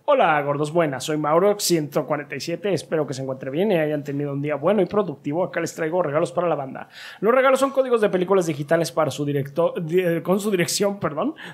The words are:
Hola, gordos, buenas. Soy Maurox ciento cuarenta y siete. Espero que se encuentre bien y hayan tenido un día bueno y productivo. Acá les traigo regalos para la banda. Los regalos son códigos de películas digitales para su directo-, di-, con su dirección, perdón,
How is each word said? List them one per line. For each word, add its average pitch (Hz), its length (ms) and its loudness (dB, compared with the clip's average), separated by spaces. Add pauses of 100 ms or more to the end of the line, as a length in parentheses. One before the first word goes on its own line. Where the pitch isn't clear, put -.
Hola, 196 380 4
gordos, 143 300 -2
buenas. 156 320 2
Soy 156 120 -2
Maurox 170 480 2
ciento 156 400 0
cuarenta 143 320 -6
y 135 40 -6
siete. 170 340 -4
Espero 156 320 -2
que 135 80 -8
se 131 80 -8
encuentre 131 280 -8
bien 185 220 0
y 180 40 4
hayan 151 280 0
tenido 143 300 -4
un 139 80 -4
día 147 140 -2
bueno 185 260 2
y 175 40 2
productivo. 170 560 -2
Acá 180 200 -4
les 156 120 -6
traigo 170 280 -2
regalos 160 300 0
para 175 160 0
la 160 60 2
banda. 139 360 -8 (300)
Los 214 140 4
regalos 262 260 6
son 269 100 2
códigos 254 320 2
de 202 80 2
películas 180 360 2
digitales 160 460 0
para 156 180 0
su 147 140 -4
directo-, 143 560 0
di-, 170 400 0
con 180 180 0
su 208 120 -4
dirección, 202 500 -2
perdón, 170 340 -2 (200)